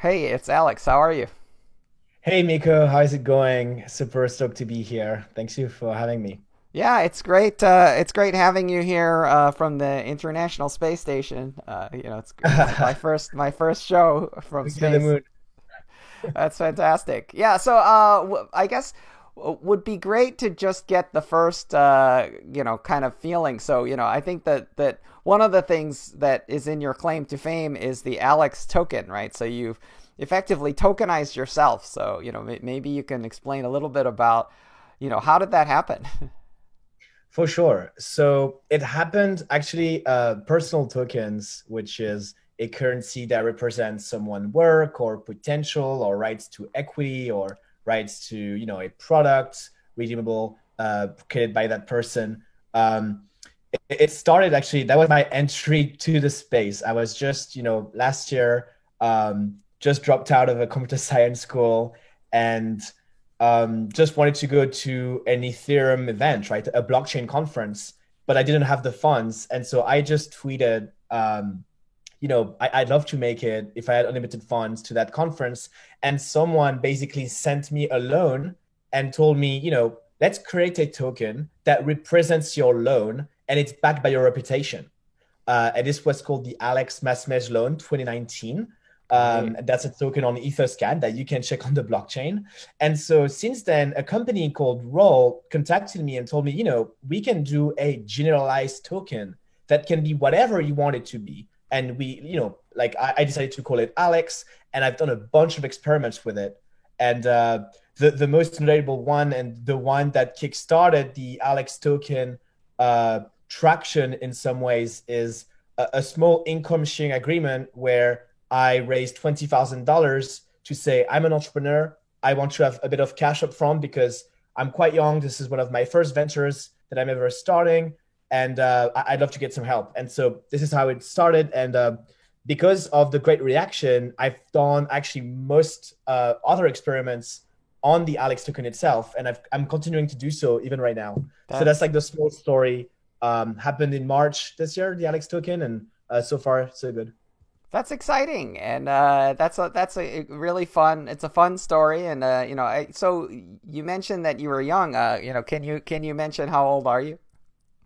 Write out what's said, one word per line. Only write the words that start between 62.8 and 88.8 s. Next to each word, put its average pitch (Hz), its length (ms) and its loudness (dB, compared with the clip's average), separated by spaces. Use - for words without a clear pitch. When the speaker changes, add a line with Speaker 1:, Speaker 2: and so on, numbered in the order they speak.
Speaker 2:
um, 113 520 2
just 156 240 2
wanted 147 180 4
to 147 140 -4
go 139 180 4
to 127 640 -6
an 123 140 2
Ethereum 127 640 0
event, 117 420 0
right? 107 240 -4
A 123 80 2
blockchain 127 460 -2
conference, 117 680 -6
but 135 100 2
I 131 60 4
didn't 147 200 2
have 131 200 0
the 127 80 -4
funds. 113 640 -2
And 127 120 -6
so 120 200 0
I 143 180 2
just 151 300 -2
tweeted, 120 580 -2
um, 104 520 -4
you 147 80 -6
know, 117 340 0
I, 127 140 0
I'd 127 140 2
love 143 180 2
to 151 100 -6
make 120 280 -4
it 107 320 -4
if 117 120 -8
I 123 60 2
had 120 120 4
unlimited 120 360 -8
funds 113 400 -6
to - 120 -14
that 113 180 -2
conference. 151 560 -6
And 139 180 -2
someone 151 600 0
basically 139 480 -4
sent 143 420 -4
me 147 200 -2
a 131 100 0
loan 143 560 0
and 135 200 -4
told 151 260 4
me, 139 200 0
you 156 120 -4
know, 117 280 0
"Let's 196 200 2
create 175 400 -2
a 151 60 2
token 127 640 -6
that 143 240 2
represents 156 680 2
your 127 180 6
loan 120 540 0
and 143 140 2
it's 143 120 -4
backed 151 300 0
by 139 60 2
your 131 160 4
reputation." 127 640 -2
Uh, 117 300 2
and 123 100 0
this 143 180 -4
was 143 160 0
called 131 240 -6
the 123 140 -12
Alex 127 460 -2
Masmej 123 480 -2
Loan 123 240 0
twenty 143 260 -6
nineteen. 120 640 -8